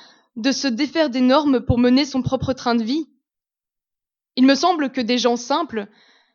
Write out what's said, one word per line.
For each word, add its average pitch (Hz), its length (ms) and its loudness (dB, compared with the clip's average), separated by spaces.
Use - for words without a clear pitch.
de 240 160 -2
se - 160 -4
défaire 277 420 0
des 254 120 -2
normes 262 440 4
pour 262 120 0
mener 247 280 4
son 269 160 -4
propre 262 320 -4
train 240 220 -2
de 233 80 -2
vie ? 277 260 -4
Il 254 100 4
me 269 100 6
semble 311 360 0
que 262 100 -4
des 247 160 0
gens 240 180 0
simples, 240 520 -4